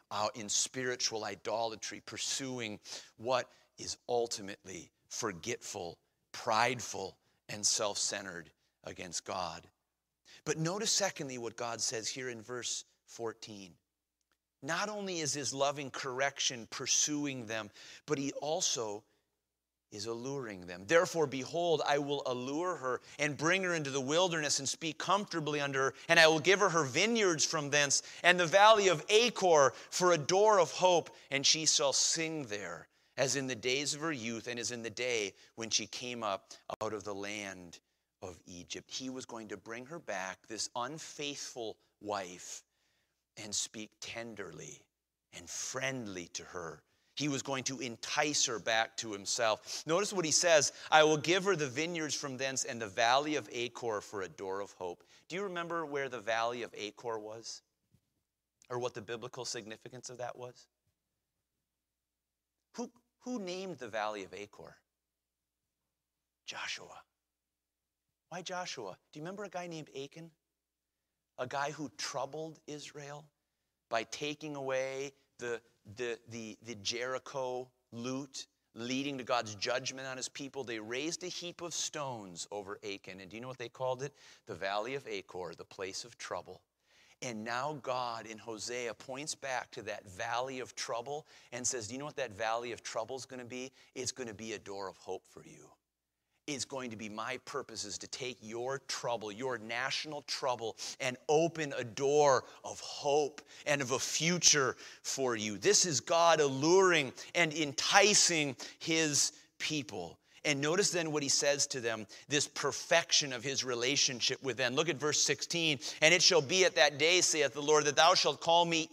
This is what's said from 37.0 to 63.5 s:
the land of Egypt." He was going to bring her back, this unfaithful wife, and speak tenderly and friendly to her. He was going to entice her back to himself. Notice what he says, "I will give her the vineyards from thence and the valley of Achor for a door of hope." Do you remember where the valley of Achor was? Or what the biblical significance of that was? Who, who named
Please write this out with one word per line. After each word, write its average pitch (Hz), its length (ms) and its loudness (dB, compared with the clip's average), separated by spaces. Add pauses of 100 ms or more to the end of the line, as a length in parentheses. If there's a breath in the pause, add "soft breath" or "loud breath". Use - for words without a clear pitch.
the 104 100 -8
land 98 640 -10 (420)
of 90 240 -12
Egypt." 87 460 -14
He 131 180 -8
was 127 160 -10
going 113 240 -12
to 104 80 -8
bring 113 300 -12
her 165 120 -12
back, 95 500 -8
this 107 260 -6
unfaithful 135 1040 -8 (220)
wife, 98 640 -8 (760)
and 104 160 -10
speak - 360 -6 (100)
tenderly 98 840 -12 (500)
and - 160 -16
friendly 120 800 -6
to - 160 -10
her. 80 380 -10 (320)
He 143 140 -2
was 139 120 -2
going 131 240 -4
to 127 160 -6
entice 143 640 0
her 117 140 0
back 113 400 0
to 113 140 -6
himself. 101 720 -2
Notice 185 260 2
what 180 140 0
he 151 40 0
says, 156 420 6 (180 loud breath)
"I 156 140 12
will 156 120 6
give 180 280 4
her 196 120 4
the 147 100 -2
vineyards 156 480 -2
from 135 220 -4
thence 135 300 -2
and 120 140 -6
the 110 80 -4
valley 127 480 4
of 127 140 -4
Achor 120 520 -2
for 104 180 -6
a 90 80 -4
door 95 320 -6
of 98 120 -10
hope." 90 300 -8 (260 soft breath)
Do 160 80 -6
you 196 60 -4
remember 170 440 -4
where 139 240 -2
the 123 100 -6
valley 113 400 0
of 101 140 -8
Achor 110 440 -6
was? 107 440 -12 (1080)
Or 123 100 -6
what 120 140 -4
the 120 80 -10
biblical 117 460 -8
significance 117 640 -12
of 120 80 -14
that 120 180 -10
was? 123 300 -16 (2000)
Who, 240 180 -8 (280)
who 247 180 -6
named 185 400 -6